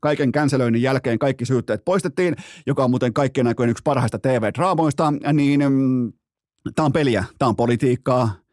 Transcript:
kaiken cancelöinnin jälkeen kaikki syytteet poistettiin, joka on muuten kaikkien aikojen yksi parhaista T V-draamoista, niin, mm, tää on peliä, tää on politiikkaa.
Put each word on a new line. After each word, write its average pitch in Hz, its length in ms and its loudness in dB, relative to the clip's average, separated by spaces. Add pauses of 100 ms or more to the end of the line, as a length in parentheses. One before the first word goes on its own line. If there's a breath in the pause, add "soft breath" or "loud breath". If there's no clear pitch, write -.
kaiken 143 300 0
cancelöinnin 131 500 2
jälkeen 127 380 0
kaikki 131 260 -2
syytteet 117 400 -2
poistettiin, 180 500 0 (320 loud breath)
joka 135 160 0
on 123 60 2
muuten 123 240 0
kaikkien 131 340 0
aikojen 120 220 0
yksi 113 140 -4
parhaista 127 360 0
T - 60 -8
V-draamoista, 147 880 0 (200)
niin, 143 360 2
mm, 131 440 0 (640)
tää 160 100 0
on 139 80 0
peliä, 127 300 2 (160)
tää 139 80 2
on 107 80 2
politiikkaa. 123 960 0